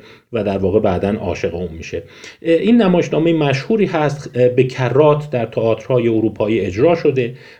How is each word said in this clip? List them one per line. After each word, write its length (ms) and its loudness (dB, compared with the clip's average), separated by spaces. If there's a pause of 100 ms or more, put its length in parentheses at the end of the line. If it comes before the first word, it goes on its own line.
(340)
و 100 -2
در 140 -2
واقع 220 2
بعداً 300 0
عاشق 460 -4
اون 220 -8
می‌شه. 260 -10 (380)
اه، 120 0
این 280 4
نمایشنامه 520 2
مشهوری 520 0
هست، 500 -2
اه، 120 4
به 160 2
کرات 640 2
در 160 -2
تئاترهای 640 -2
اروپایی 520 0
اجرا 360 2
شده. 400 0 (240)